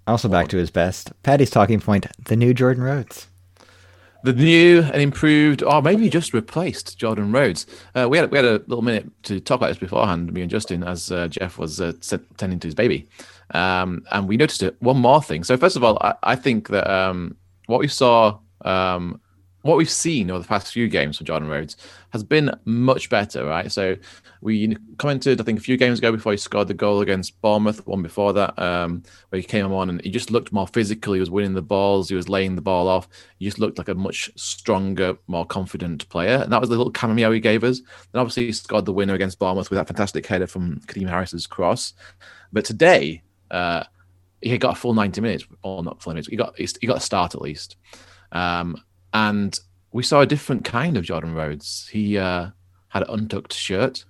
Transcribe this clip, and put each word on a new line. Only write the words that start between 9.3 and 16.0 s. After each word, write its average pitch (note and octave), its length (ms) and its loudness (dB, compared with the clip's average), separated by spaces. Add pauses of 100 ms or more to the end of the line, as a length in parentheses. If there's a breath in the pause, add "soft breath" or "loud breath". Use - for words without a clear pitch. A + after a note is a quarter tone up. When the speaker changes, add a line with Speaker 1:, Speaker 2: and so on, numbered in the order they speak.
Speaker 2:
talk B2 200 0
about D#2+ 100 2
this G#2+ 100 -4
beforehand, F2 520 0
me F2+ 100 -6
and F2 100 -6
Justin, F#2 320 -4
as, F2 280 -8
uh, F2 160 -2
Jeff F2+ 300 -8
was, E2 240 -8
uh, E2+ 180 -4
s-, - 140 -8 (240)
tending F#2 220 -4
to E2+ 80 -8
his D2+ 80 -10
baby. G#2 320 0 (480 loud breath)
Um, F#2 560 0
and G2 160 -2
we G#2+ 100 2
noticed D3+ 240 0
it. F#2 180 -2
One B2+ 180 2
more C3 260 6
thing. E2 200 -6
So B2+ 140 2
first E3 180 4
of B2 80 0
all, A2 180 6